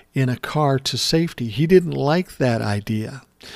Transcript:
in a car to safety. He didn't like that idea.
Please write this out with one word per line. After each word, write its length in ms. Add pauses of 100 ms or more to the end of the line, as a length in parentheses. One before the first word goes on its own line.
(120)
in 160
a 80
car 440
to 180
safety. 500
He 180
didn't 260
like 440
that 240
idea. 640 (340)